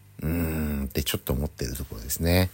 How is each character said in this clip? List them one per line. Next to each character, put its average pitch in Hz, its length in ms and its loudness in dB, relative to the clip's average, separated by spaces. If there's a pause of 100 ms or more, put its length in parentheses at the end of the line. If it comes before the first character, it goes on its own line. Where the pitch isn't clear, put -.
(200)
う 78 60 -4
ー 78 560 0
ん - 20 -2
っ 67 40 -4
て 80 140 0
ち - 120 0
ょ - 20 0
っ - 40 -8
と 73 120 -2
思 69 140 0
っ - 20 -6
て - 160 -6
る 62 100 -4
と - 120 -6
こ - 80 -10
ろ - 80 -8
で - 80 -10
す - 100 -4
ね。 90 340 4